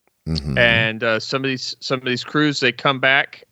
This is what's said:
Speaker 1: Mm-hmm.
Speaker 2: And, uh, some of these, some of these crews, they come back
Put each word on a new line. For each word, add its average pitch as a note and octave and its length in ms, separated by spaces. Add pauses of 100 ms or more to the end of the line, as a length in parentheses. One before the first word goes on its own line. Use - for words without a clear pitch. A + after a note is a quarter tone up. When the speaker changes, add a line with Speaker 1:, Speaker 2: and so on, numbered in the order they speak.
(280)
Speaker 1:
Mm-hmm. D2 300
Speaker 2:
And, A2+ 460
uh, A2+ 160
some C3+ 240
of C3+ 60
these, - 300
some C3 200
of B2+ 60
these B2 180
crews, D3+ 380
they C3+ 100
come C3+ 280
back C3+ 520